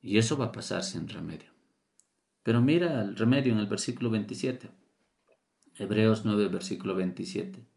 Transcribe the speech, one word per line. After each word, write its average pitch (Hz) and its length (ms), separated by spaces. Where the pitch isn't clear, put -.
Y 104 160
eso 113 180
va 139 100
a - 60
pasar - 320
sin - 240
remedio. 85 420
Pero 117 180
mira 151 420
el 98 140
remedio 123 380
en 107 40
el 104 80
versículo 117 440
veintisiete. 110 600
Hebreos 107 500
nueve, 104 220
versículo 95 460
veintisiete. 92 720